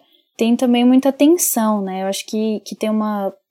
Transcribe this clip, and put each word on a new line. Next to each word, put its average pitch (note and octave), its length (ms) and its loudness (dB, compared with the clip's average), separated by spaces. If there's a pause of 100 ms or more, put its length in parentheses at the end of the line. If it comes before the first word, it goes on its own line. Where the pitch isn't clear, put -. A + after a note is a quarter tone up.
(360)
tem A3+ 200 2
também A#3+ 280 0
muita B3+ 280 4
tensão, B3+ 720 0
né? F#3+ 220 -6
Eu F#3+ 40 -4
acho G3 180 -6
que, G#3+ 400 -4
que G#3 100 -12
tem G#3+ 140 -6
uma G#3+ 440 -4 (180)